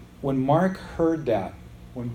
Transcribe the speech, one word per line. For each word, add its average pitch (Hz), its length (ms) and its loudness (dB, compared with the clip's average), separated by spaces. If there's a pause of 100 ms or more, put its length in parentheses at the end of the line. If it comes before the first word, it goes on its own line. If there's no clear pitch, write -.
(220)
when 135 160 0
Mark 165 400 4
heard 165 480 0
that, 98 280 0 (400)
when, 120 220 -8